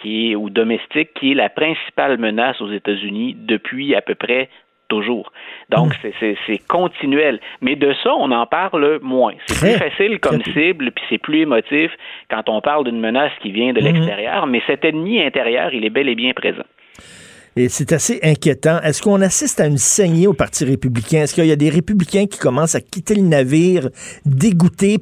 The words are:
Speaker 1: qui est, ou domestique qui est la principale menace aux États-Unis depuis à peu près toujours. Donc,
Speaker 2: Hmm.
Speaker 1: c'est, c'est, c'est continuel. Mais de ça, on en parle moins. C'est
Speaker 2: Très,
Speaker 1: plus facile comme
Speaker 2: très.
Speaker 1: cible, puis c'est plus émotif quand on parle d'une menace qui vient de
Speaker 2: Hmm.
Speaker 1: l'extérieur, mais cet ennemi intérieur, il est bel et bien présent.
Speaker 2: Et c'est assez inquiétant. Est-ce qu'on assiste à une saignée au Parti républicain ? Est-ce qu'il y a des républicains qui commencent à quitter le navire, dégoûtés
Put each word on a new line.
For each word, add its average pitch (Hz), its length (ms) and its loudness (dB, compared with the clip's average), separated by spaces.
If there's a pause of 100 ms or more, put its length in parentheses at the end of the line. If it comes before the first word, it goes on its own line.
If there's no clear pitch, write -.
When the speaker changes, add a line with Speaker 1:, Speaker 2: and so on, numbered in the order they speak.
Speaker 1:
qui 110 300 -4
est, 107 40 -2
ou 104 140 -6
domestique 113 640 -2
qui 135 200 0
est - 20 0
la 113 120 2
principale 147 680 -2
menace 117 420 -2
aux 104 120 -8
États-Unis 104 680 -6
depuis 117 540 -4
à 104 80 2
peu - 140 -4
près 123 340 -2 (380)
toujours. 107 440 -4 (380)
Donc, - 200 2
Speaker 2:
Hmm. 139 120 -2
Speaker 1:
c'est, - 180 -8
c'est, 104 180 -2 (100)
c'est 107 200 -4
continuel. 151 720 0 (220)
Mais 131 140 0
de 143 260 2
ça, 269 160 2
on 139 140 0
en 117 160 0
parle 156 560 0
moins. 127 300 0 (120)
C'est - 140 -4
Speaker 2:
Très, 208 180 4
Speaker 1:
plus 165 140 -2
facile 202 280 0
comme 143 220 0
Speaker 2:
très. - 120 -8 (160)
Speaker 1:
cible, 151 200 -2
puis - 180 -8
c'est 110 120 -2
plus 151 220 0
émotif 147 500 0 (400)
quand 110 180 -4
on 107 120 -2
parle 147 240 0
d'une 117 140 -4
menace 123 340 0 (100)
qui 104 80 -8
vient 120 220 0
de 120 60 0
Speaker 2:
Hmm. - 40 2
Speaker 1:
l'extérieur, 156 640 0
mais 120 180 0
cet 139 180 -2
ennemi 165 380 0
intérieur, 147 500 0
il 113 140 -4
est 107 60 -2
bel 139 180 0
et 120 60 0
bien 123 180 -2
présent. - 320 -6 (960)
Speaker 2:
Et 123 100 2
c'est - 220 -2
assez 170 300 0
inquiétant. 156 640 2
Est-ce 151 180 0
qu'on 202 180 4
assiste 196 400 0
à 185 60 2
une 147 140 2
saignée 175 480 4
au 190 80 4
Parti - 280 -2
républicain ? 131 600 0
Est-ce 143 100 -2
qu'il 170 140 2
y 160 40 6
a 151 40 4
des 147 160 2
républicains 196 560 2
qui 202 100 -14
commencent 147 380 0
à 120 60 -2
quitter - 340 -4
le 196 80 4
navire, 156 680 4 (380)
dégoûtés 180 760 2